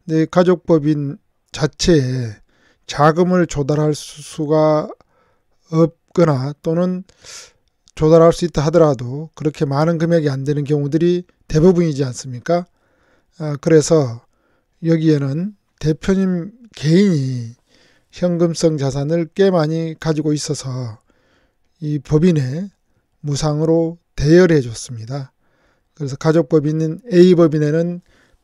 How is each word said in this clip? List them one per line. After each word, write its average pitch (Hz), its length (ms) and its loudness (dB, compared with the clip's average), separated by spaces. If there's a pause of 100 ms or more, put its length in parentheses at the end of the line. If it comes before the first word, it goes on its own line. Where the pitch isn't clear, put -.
근데 160 180 0
가족법인 156 960 0 (340)
자체에 127 840 -2 (500)
자금을 175 600 2
조달할 147 480 -2
수-, - 280 -14
수가 156 680 0 (840)
없거나 156 920 0
또는 180 440 -4 (920)
조달할 165 380 4
수 175 140 -6
있다 151 200 -4
하더라도 151 680 0
그렇게 151 300 -6
많은 151 340 -2
금액이 165 300 0
안 135 140 -4
되는 143 220 -4
경우들이 151 600 -2 (220)
대부분이지 160 580 2
않습니까? 131 600 -6 (720)
아, 151 220 -6
그래서 151 640 2 (600)
여기에는 160 720 0 (240)
대표님 185 760 -2 (220)
개인이 135 800 0 (560)
현금성 170 680 -2
자산을 143 600 -4
꽤 196 160 2
많이 160 480 -2
가지고 156 320 -2
있어서 131 680 -8 (800)
이 151 220 -6
법인에 156 680 0 (500)
무상으로 156 800 -2 (180)
대여를 170 400 4
해줬습니다. 123 760 -8 (640)
그래서 139 220 -8
가족법인인 160 840 0 (100)
A법인에는 170 880 4 (440)